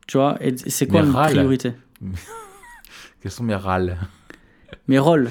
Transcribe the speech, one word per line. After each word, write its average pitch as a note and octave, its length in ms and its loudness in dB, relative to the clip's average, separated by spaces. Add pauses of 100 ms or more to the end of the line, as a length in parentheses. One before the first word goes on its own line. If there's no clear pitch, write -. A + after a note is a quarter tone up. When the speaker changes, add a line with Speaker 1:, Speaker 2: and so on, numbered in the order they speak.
Speaker 1:
tu - 120 -2
vois, C#3 260 2
et C3 120 -2
c'est C#3+ 300 -4
quoi E3 140 2
Speaker 2:
Mes D3+ 80 4
Speaker 1:
mes C3+ 60 2
Speaker 2:
râles. D3 180 2
Speaker 1:
priorités ? C3 400 2 (300)
Speaker 2:
<laughs> F#2+ 100 -8 (1080)
Quels G2 120 -12
sont A#2+ 120 -8
mes A2 100 -2
râles ? F#2 420 -2 (920)
Speaker 1:
Mes C3+ 100 4
rôles. C#3+ 320 4